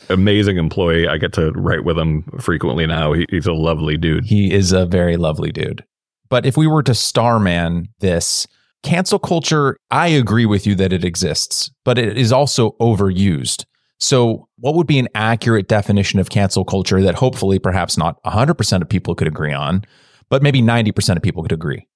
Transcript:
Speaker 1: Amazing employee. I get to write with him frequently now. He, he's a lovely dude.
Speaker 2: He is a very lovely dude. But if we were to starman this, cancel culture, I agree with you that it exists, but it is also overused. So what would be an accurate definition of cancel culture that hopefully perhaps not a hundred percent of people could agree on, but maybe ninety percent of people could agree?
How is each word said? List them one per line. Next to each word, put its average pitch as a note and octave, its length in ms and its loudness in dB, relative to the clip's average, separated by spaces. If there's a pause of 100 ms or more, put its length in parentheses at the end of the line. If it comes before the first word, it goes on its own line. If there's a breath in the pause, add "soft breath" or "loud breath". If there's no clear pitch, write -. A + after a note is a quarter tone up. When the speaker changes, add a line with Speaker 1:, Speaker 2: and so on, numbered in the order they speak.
Speaker 1:
Amazing G2 480 2
employee. E2 500 0
I D#2 100 0
get D#2+ 160 -4
to D#2+ 180 0
write F#2 320 -2
with D#2+ 140 -2
him D#2+ 260 0 (160)
frequently D#2+ 460 -2
now. D#2+ 280 -2
He, E2 160 -2
he's E2+ 180 -4
a F2 60 0
lovely D#2 440 -2
dude. E2 280 0
Speaker 2:
He G#2 260 2
is F#2+ 200 2
a F#2 140 2
very F2 320 2
lovely D#2+ 340 -2
dude. - 320 -8 (460)
But B2 160 0
if C#3 120 -2
we D#3 100 4
were D#3 160 2
to B2 100 2
starman F2+ 920 0 (120)
this, - 480 -2 (360)
cancel F3+ 360 0
culture, D3+ 580 0 (120)
I D3+ 180 2
agree A#2+ 380 2
with G#2 220 0
you G2+ 80 2
that F#2 180 0
it F2 100 0
exists, - 680 -4 (120)
but B2 140 0
it A2 200 -2
is A#2+ 140 2
also B2+ 480 2
overused. F#2+ 840 0 (340)
So A#2+ 480 0 (120)
what C3 160 -2
would E3+ 120 0
be C#3+ 120 2
an B2 160 -2
accurate A2 520 0
definition G2+ 520 0
of F2+ 100 0
cancel F#2+ 340 0
culture F#2+ 380 0
that F#2 140 2
hopefully G2 420 0
perhaps F#2 400 -2
not D#2+ 260 -2
a - 60 -8
hundred B2 240 2
percent F#2+ 300 0
of - 60 -8
people F2 260 -2
could D#2+ 120 -2
agree D2+ 260 -4
on, D2 300 -2 (460 soft breath)
but C#3 140 2
maybe C3+ 180 4
ninety A2+ 300 2
percent F#2+ 260 0
of D#2 60 -4
people E2+ 180 -2
could D#2 100 -6
agree? D#2 440 -6